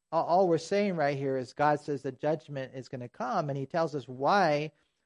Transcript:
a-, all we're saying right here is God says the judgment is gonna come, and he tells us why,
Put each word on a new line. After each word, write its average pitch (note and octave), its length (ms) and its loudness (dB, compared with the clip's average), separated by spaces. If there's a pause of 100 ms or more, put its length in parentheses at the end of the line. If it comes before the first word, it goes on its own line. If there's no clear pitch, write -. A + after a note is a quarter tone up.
(100)
a-, D#3+ 60 -2
all E3+ 320 4
we're E3 100 4
saying G3 380 0
right C#3+ 200 0
here C3+ 200 -2
is B2+ 160 -6
God D3 280 2
says C#3+ 220 -6
the C3+ 100 -4
judgment C#3+ 640 -4
is C3 140 -12
gonna B2 200 -10
come, G3+ 420 -4
and C#3 80 -4
he C3+ 80 -4
tells E3 280 -2
us C3 140 -6
why, D3+ 640 2 (340)